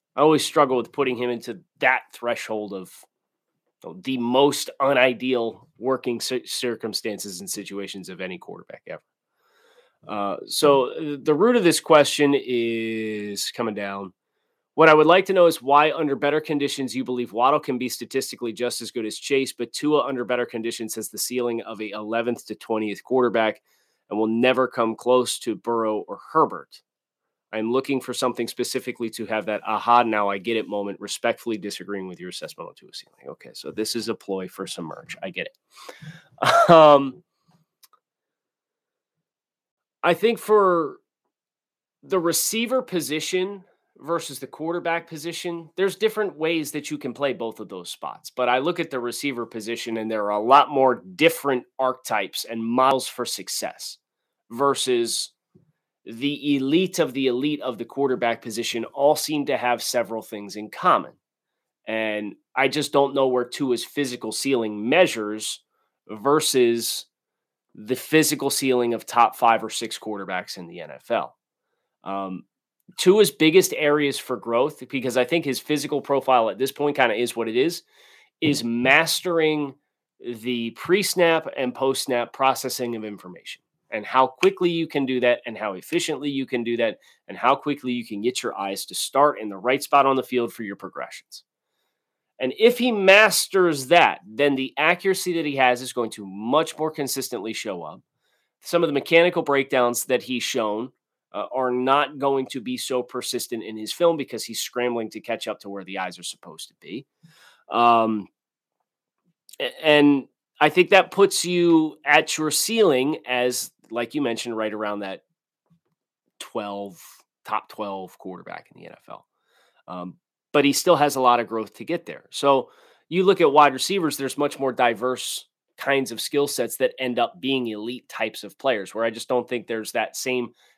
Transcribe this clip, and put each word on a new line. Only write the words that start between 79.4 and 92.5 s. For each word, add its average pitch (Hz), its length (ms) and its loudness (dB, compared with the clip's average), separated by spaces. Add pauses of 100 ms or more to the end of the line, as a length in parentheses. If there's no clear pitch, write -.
the 117 520 -6
pre-snap 175 840 2
and 127 180 -2
post-snap 131 600 -2
processing 127 600 0
of 107 120 -8
information 92 560 -14 (280)
and 104 140 -8
how 131 220 4
quickly 185 440 0
you 165 160 -2
can 139 200 -2
do 127 140 -2
that 120 260 2
and 113 100 -10
how 104 160 -4
efficiently 147 560 -4
you 135 160 -4
can 123 180 -4
do 117 140 -2
that 113 220 -2 (300)
and 95 100 -14
how 131 180 4
quickly 139 360 -4
you 117 140 -6
can 101 140 -8
get 113 220 -2
your 120 120 -4
eyes 98 300 -6
to - 100 -14
start 135 460 2
in 107 80 -8
the 98 80 -10
right 127 260 -2
spot 143 220 4
on 135 120 2
the 131 60 0
field 120 300 -2
for 120 100 -12
your 98 140 -10
progressions. - 680 -16 (960)
And 131 200 -4